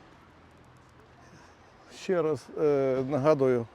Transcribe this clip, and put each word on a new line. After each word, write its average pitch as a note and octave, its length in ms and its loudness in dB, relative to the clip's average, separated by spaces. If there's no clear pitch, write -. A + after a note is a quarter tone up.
Ще F3+ 280 -4
раз, D3+ 240 -4
е, C3+ 500 0
нагадую, C3+ 680 2